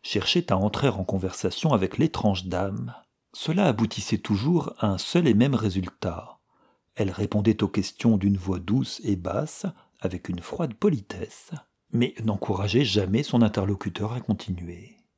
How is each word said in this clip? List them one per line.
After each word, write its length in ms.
cherchait 520
à 40
entrer 300
en 160
conversation 720
avec 240
l'étrange 480
dame, 500
cela 320
aboutissait 520
toujours 640
à 80
un 100
seul 300
et 60
même 220
résultat. 840
Elle 160
répondait 500
aux 60
questions 480
d'une 220
voix 220
douce 440
et 140
basse, 480
avec 300
une 100
froide 340
politesse, 760
mais 320
n'encourageait 600
jamais 380
son 180
interlocuteur 720
à 80
continuer. 760